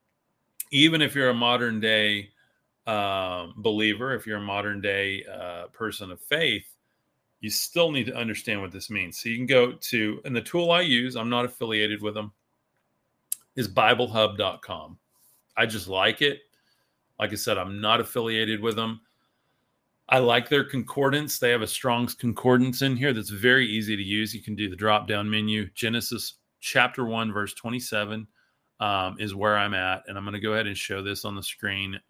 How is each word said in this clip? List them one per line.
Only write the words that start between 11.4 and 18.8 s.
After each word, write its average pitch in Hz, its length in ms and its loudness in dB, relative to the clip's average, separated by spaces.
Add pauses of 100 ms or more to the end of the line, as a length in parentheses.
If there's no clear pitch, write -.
affiliated 107 560 -2
with 104 120 -4
them, 107 180 -8 (1200)
is 117 120 -2
bible 117 400 4
hub 107 300 2
dot 95 240 -4
com. 78 380 -12 (580)
I 117 80 4
just 104 220 -4
like 95 340 2
it. 143 200 0 (800)
Like 107 120 -2
I 107 40 -6
said, 104 220 0
I'm 98 240 -6
not 110 180 4
affiliated 113 600 -2
with 113 140 0
them. 113 260 -4 (1080)